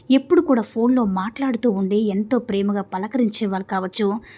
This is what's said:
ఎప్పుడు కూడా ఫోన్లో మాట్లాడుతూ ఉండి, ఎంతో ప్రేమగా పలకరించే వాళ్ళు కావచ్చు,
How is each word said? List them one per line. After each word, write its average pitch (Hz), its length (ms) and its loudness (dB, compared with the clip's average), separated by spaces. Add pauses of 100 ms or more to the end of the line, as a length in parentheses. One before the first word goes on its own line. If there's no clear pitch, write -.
(120)
ఎప్పుడు 269 300 4
కూడా 269 200 2
ఫోన్లో 233 440 0
మాట్లాడుతూ 226 680 -2
ఉండి, 190 240 0
ఎంతో 214 440 0
ప్రేమగా 202 420 0
పలకరించే 208 640 -2
వాళ్ళు 190 180 -4
కావచ్చు, 196 540 -2 (180)